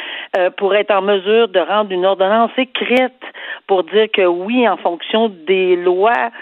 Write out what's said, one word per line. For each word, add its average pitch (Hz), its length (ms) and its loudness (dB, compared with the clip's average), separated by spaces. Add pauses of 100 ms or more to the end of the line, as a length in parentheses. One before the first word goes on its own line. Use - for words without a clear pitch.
(360)
euh, 180 140 2
pour 196 240 -2
être 208 160 0
en 196 120 2
mesure 202 460 2
de 185 120 0
rendre 196 320 -2
une 180 140 0
ordonnance 196 500 2
écrite 254 560 -2 (540)
pour 185 180 2
dire 202 280 2
que 202 100 2
oui, 190 440 0
en 185 120 0
fonction 214 520 -2 (160)
des 185 300 2
lois 208 540 0 (100)